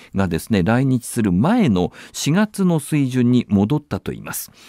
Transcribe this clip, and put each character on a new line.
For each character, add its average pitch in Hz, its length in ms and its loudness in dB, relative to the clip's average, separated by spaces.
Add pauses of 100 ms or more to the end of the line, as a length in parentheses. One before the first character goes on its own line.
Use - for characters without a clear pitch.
(140)
が 95 140 0
で 82 100 -2
す - 140 -8
ね、 101 100 2
来 117 240 2
日 131 220 0
す - 160 -4
る 101 80 2
前 160 380 2
の 90 220 2 (220)
四 - 200 -2
月 202 320 0
の 170 140 2
水 143 280 0
準 123 240 2
に 123 180 2
戻 104 280 2
っ 151 40 -10
た - 140 -8
と - 160 -8
い 60 60 -10
い 50 40 -16
ま - 120 -12
す。 - 180 -12 (180)